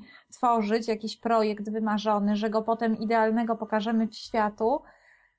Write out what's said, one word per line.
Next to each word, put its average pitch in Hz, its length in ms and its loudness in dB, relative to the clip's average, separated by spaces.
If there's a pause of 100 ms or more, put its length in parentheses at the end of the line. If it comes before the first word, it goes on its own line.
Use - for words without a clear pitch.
(320)
tworzyć, 226 560 2
jakiś 220 300 -4
projekt 214 520 0
wymarzony, 214 680 0
że 214 140 0
go 220 120 0
potem 226 360 0
idealnego 226 580 0
pokażemy 220 560 -2
światu, 226 720 -2 (580)